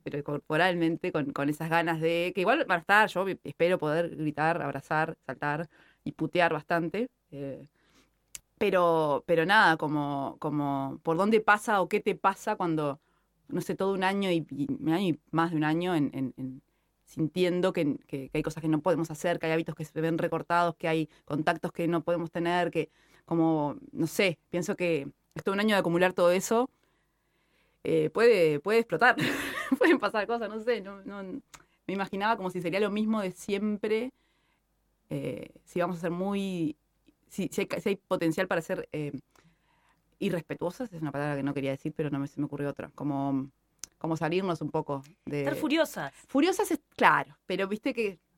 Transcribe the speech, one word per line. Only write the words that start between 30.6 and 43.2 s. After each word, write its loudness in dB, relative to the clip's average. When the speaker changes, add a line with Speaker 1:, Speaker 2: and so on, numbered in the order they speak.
Speaker 1:
sé, 0
no, -14
no, -12
me -4
imaginaba 0
como -4
si -6
sería 0
lo 2
mismo 0
de -4
siempre, -2
eh, -8
si -4
vamos -2
a -14
ser -2
muy, -2
si, -4
si -2
hay, -6
si -2
hay -2
potencial 0
para 0
ser, -6
eh, -6
irrespetuosas, -4
es -12
una -2
palabra -2
que -4
no -2
quería -2
decir, -6
pero -2
no -2
me, -4
se -8
me -2
ocurrió -4
otra, -10
como, -2